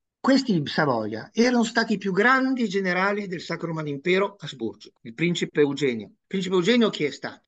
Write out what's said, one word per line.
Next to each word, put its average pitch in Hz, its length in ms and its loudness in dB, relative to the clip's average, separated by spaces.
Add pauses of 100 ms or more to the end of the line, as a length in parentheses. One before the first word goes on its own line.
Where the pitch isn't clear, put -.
(200)
Questi 262 340 4
in 151 120 0
Savoia 117 680 -2
erano 240 320 4
stati 226 300 0
i 190 40 -2
più 196 140 -4
grandi 254 560 2
generali 196 580 -2
del 175 140 -8
Sacro 165 280 -8
Romano 160 200 -6
Impero 185 500 0
asburgico, 123 680 -10
il 117 100 -16
principe 165 460 -2
Eugenio. 135 480 0
Il - 180 -20
principe 190 300 -2
Eugenio 214 340 4
chi - 140 -6
è 139 60 -2
stato? - 360 -14